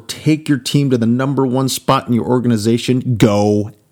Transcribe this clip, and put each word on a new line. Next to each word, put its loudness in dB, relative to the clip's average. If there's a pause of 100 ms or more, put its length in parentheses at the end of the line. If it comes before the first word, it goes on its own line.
take -2
your 2
team -2
to 2
the 0
number 0
one 0
spot -2
in 0
your 0
organization, 0
go 2 (200)